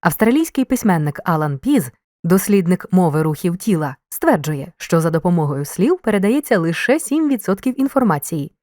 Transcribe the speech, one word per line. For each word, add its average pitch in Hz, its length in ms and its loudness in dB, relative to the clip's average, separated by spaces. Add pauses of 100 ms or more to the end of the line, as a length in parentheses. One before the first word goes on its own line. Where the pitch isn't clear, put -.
Австралійський 254 640 2
письменник 170 600 0
Алан 151 340 0
Піз, 208 320 -2 (340)
дослідник 185 640 2
мови 160 320 2
рухів 160 340 -2
тіла, 156 400 -2 (120)
стверджує, 156 680 -2
що - 240 0
за 165 100 0
допомогою 160 540 0
слів 277 340 0
передається 214 600 0
лише 170 420 0
сім 302 280 0
відсотків 247 520 -2
інформації 170 720 -2 (100)